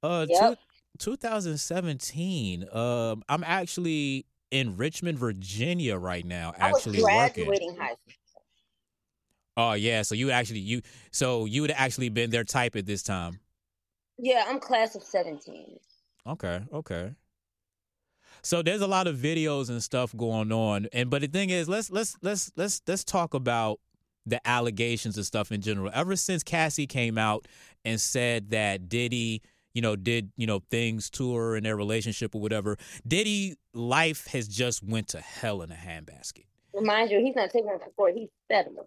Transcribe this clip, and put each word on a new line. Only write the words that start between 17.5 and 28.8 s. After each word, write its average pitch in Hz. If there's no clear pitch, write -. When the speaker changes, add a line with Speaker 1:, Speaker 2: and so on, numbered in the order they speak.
Speaker 1:
So 170
there's 185
a 196
lot 190
of 156
videos 147
and 120
stuff 123
going 110
on. 107
And, 123
but 139
the 147
thing 185
is, 170
let's, 202
let's, 208
let's, 190
let's, 190
let's 190
talk 170
about 117
the 117
allegations 117
and 104
stuff 107
in 104
general. 101
Ever 175
since 180
Cassie 160
came 117
out 107
and 110
said 120
that 101